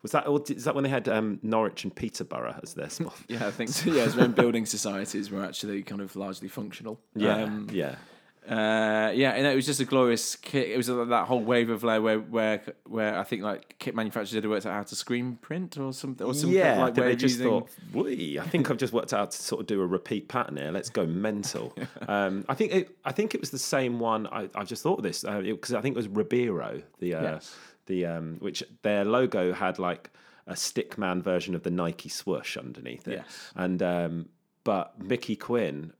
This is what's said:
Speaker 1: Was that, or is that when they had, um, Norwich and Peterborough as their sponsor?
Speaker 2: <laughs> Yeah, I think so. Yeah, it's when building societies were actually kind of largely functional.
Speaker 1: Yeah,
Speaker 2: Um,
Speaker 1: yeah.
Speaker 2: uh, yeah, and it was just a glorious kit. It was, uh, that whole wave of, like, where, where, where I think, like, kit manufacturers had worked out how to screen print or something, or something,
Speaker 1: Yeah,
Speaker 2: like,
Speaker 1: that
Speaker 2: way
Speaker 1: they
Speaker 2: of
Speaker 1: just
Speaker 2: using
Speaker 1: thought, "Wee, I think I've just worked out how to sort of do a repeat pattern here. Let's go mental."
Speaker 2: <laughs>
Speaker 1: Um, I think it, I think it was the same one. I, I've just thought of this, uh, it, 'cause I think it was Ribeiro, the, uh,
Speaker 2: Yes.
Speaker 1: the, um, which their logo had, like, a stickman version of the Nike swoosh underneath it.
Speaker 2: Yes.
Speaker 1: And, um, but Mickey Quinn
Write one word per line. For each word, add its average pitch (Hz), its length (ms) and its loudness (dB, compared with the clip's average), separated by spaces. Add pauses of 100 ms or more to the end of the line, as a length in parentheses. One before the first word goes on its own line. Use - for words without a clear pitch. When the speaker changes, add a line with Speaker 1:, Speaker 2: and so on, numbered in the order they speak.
Speaker 1:
Was 110 100 -6
that, 147 140 4
or 147 220 4
is 123 160 -6
that 147 100 2
when 139 80 0
they 135 80 2
had, 123 200 0
um, 110 320 2
Norwich 110 420 0
and 95 100 -6
Peterborough - 680 -6
as - 120 -14
their 73 140 -6
sponsor? - 340 -8
Speaker 2:
<laughs> - 60 -20
Yeah, 117 180 -4
I 104 40 0
think 117 200 -6
so. 165 200 0
Yeah, 135 140 6
it's 110 120 2
when 123 160 8
building 117 340 4
societies 101 640 -4
were 98 140 -4
actually 101 380 -6
kind 101 180 -8
of 95 160 -10
largely 95 320 -8
functional. 110 500 -10 (160)
Speaker 1:
Yeah, 107 300 4
Speaker 2:
Um, 107 260 -6
Speaker 1:
yeah. 73 260 -2 (520)
Speaker 2:
uh, 110 680 2
yeah, 131 180 6
and 131 140 2
it 139 80 4
was 135 120 2
just 139 140 0
a 127 40 2
glorious 120 520 4
kit. 131 340 -2
It 113 80 -2
was, 120 100 0
uh, 123 160 0
that 117 220 2
whole 123 160 2
wave 117 260 4
of, 113 160 -2
like, 110 180 4
where, 110 160 4
where, 110 440 2 (240)
where 107 320 0
I 98 60 -2
think, 98 180 -4
like, - 360 -6
kit - 160 -6
manufacturers 107 380 -4
had 107 160 0
worked 104 160 0
out 95 80 -2
how 101 120 -2
to 101 120 -10
screen 123 400 -2
print 175 400 -8
or 135 160 -4
something, 131 340 -6
or 131 60 0
something, 160 260 4
Speaker 1:
Yeah, 139 240 6
Speaker 2:
like, 123 120 2
Speaker 1:
that 127 80 6
Speaker 2:
way 123 60 6
Speaker 1:
they 123 40 6
Speaker 2:
of 120 60 2
Speaker 1:
just 127 200 4
Speaker 2:
using 123 120 2
Speaker 1:
thought, 101 180 2 (240)
"Wee, 87 460 -2
I 82 80 -4
think 165 240 2
I've 120 80 0
just 117 160 0
worked - 180 0
out 107 60 2
how 101 80 2
to - 160 -10
sort - 180 -4
of - 60 -6
do 98 160 2
a 90 40 2
repeat 92 420 -2
pattern 120 280 -2
here. 73 140 -4
Let's 92 180 -4
go 95 180 2
mental." 98 680 -2 (180)
Speaker 2:
<laughs> - 160 -10
Speaker 1:
Um, 101 400 0
I 135 60 0
think 214 180 0
it, 185 320 0
I 139 80 -4
think 214 220 0
it - 60 -2
was - 100 -6
the 135 80 -8
same 123 420 0
one. 110 280 2
I, 104 260 -6
I've 104 120 -4
just - 160 -8
thought 180 180 4
of - 40 -4
this, - 200 -2
uh, 104 200 -2
it, 101 160 -2
'cause 120 140 -4
I 107 80 0
think 139 120 0
it - 40 0
was 107 100 -2
Ribeiro, 98 720 0 (160)
the, 87 160 -2
uh, 80 80 -2
Speaker 2:
Yes. 78 320 -4 (320)
Speaker 1:
the, 90 200 0
um, 82 340 -6
which 76 220 -6 (200)
their 104 220 2
logo 107 480 4
had, 92 260 0
like, 90 320 -4 (360)
a 92 80 -8
stickman 92 680 -2
version 90 320 0
of 82 80 -4
the 90 80 -2
Nike 85 380 -2
swoosh - 480 -4
underneath 62 500 -12
it. - 120 -6
Speaker 2:
Yes. - 360 -16
Speaker 1:
And, 92 280 0
um, 85 460 0 (360)
but 98 360 0
Mickey 113 360 -2
Quinn 82 640 -2